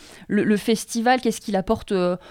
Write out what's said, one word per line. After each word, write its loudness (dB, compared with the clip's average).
le, 2
le 4
festival, 0
qu'est-ce -2
qu'il -4
apporte, -2
euh, 0